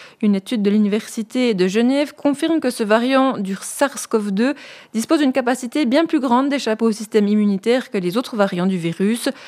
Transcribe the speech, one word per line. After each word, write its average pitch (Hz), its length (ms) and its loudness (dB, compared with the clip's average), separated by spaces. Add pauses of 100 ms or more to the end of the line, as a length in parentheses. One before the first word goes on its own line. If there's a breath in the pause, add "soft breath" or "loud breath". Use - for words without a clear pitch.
(220 loud breath)
Une 208 140 2
étude 208 260 -4
de 202 80 2
l'Université 214 840 0
de 180 120 2
Genève 254 460 0
confirme 311 460 0
que 254 100 -2
ce 233 140 -4
variant 254 560 2
du 190 200 -4
sars - 480 -4
cov 208 220 -2
deux 226 240 0 (400 loud breath)
dispose 226 240 0
d'une 277 160 2
capacité 254 540 -2
bien 294 180 2
plus 320 140 0
grande 254 300 2
d'échapper 226 360 -2
au 226 60 4
système 208 360 0
immunitaire 208 600 0
que 214 80 -4
les 180 200 -2
autres 254 180 -6
variants 190 320 0
du 190 100 0
virus. 196 520 -2 (180 loud breath)